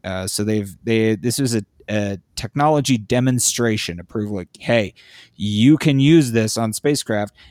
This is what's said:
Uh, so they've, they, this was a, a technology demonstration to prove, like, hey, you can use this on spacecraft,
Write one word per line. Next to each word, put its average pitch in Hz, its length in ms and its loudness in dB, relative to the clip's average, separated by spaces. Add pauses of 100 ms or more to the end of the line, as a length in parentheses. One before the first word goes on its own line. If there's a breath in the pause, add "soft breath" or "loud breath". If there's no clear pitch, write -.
Uh, 95 220 -6
so 104 180 -4
they've, 104 400 -2
they, 110 300 2
this 117 240 -4
was 127 160 -2
a, 104 100 -2 (240)
a 101 300 -4 (160)
technology 143 640 0
demonstration 120 960 -2
to 87 80 -14
prove, 104 260 -6
like, 95 180 -8 (100)
hey, 113 340 -2 (440 loud breath)
you 107 420 4
can 139 220 2
use 143 320 4
this 110 240 0
on 113 160 -2
spacecraft, 110 600 -2 (180 soft breath)